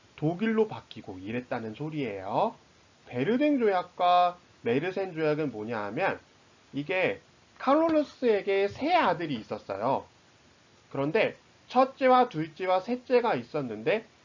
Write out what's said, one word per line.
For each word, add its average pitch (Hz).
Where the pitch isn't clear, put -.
독일로 214
바뀌고 107
이랬다는 113
소리예요. 135
베르댕 254
조약과 180
메르센 175
조약은 151
뭐냐 107
하면 120
이게 147
카롤루스에게 254
세 262
아들이 175
있었어요. 107
그런데 139
첫째와 254
둘째와 185
셋째가 233
있었는데 131